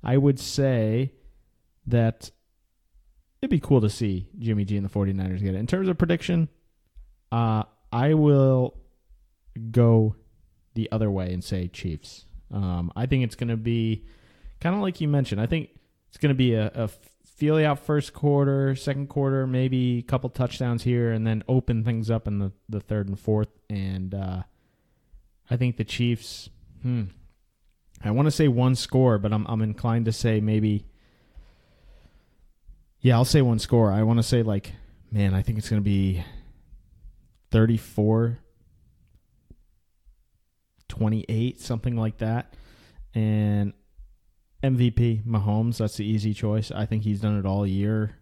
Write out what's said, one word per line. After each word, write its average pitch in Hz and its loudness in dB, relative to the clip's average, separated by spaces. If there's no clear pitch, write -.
I 127 2
would 139 4
say 127 0
that 117 0
it'd 269 -4
be 175 2
cool 135 4
to 107 2
see 98 -4
Jimmy 110 -2
G 101 -4
and 101 -2
the 98 -6
forty-niners 98 -2
get 95 -2
it. 95 -6
In 113 -6
terms 190 -2
of 180 -2
prediction, 170 0
uh, 113 0
I 139 2
will 135 4
go 113 6
the 110 -4
other 110 0
way 95 -2
and 90 -4
say 90 -4
Chiefs. - -10
Um, 90 -4
I 110 -2
think 131 2
it's 113 -4
gonna 117 -4
be 110 -2
kinda 180 -2
like 190 -4
you 156 -2
mentioned. 135 0
I 110 0
think 160 -4
it's - -20
gonna 143 2
be 127 4
a, 107 0
a 110 -4
feely 151 2
out 143 0
first 151 -2
quarter, 139 2
second 139 -6
quarter, 135 0
maybe 127 0
a - -6
couple 127 -4
touchdowns 120 -2
here, 120 0
and 110 -2
then 110 0
open 123 0
things 113 -2
up 113 -2
in 104 -2
the, 98 -2
the 104 -6
third 104 -4
and 98 -6
fourth. 107 0
And, 95 -6
uh, 92 -6
I 123 0
think 120 -2
the 113 -2
Chiefs, - -4
hmm, 123 -4
I 104 0
wanna 143 2
say 151 4
one 127 4
score, 127 2
but 104 0
I'm, 107 0
I'm 110 -2
inclined 113 -2
to 113 0
say 110 0
maybe, 107 0
yeah, 123 4
I'll 120 4
say 143 4
one 117 2
score. 113 4
I 104 2
wanna 113 4
say, 120 0
like, 101 -2
man, 101 2
I 95 0
think 107 -2
it's 107 -8
gonna 107 0
be 95 0
thirty-four 113 2
twenty-eight, 110 -2
something 120 -6
like 110 -4
that. 113 -4
And 107 0
M 135 2
V 120 4
P 117 0
Mahomes, 110 0
that's 107 -4
the 104 -6
easy 107 -2
choice. 107 -2
I 104 -4
think 107 -4
he's 104 -2
done 104 0
it 95 -4
all 98 0
year. 104 -2